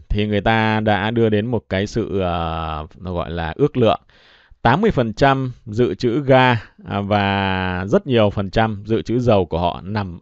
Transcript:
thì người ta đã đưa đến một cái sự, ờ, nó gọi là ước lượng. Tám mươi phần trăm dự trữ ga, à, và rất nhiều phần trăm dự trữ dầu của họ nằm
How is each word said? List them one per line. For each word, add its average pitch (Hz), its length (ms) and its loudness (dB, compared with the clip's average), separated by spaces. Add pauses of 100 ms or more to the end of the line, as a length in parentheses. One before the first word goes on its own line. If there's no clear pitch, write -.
thì 107 180 0
người 104 140 0
ta 110 400 2
đã 107 300 2
đưa 117 180 2
đến 107 180 2
một 120 220 -4
cái 98 180 -2
sự, 98 340 -4
ờ, 82 680 -4 (140)
nó 90 120 -10
gọi 87 180 -4
là 82 260 -6
ước 143 200 0
lượng. 110 240 2 (640)
Tám 127 180 2
mươi 220 100 2
phần 117 220 -2
trăm 135 400 0 (140)
dự 107 280 0
trữ 123 300 -2
ga, 127 320 4 (280)
à, 101 160 -4
và 98 840 0
rất 101 200 0
nhiều 113 240 4
phần 98 200 -4
trăm 110 360 0
dự 107 160 0
trữ 113 160 -2
dầu 110 280 4
của 82 120 -4
họ 87 260 -2
nằm 98 380 -6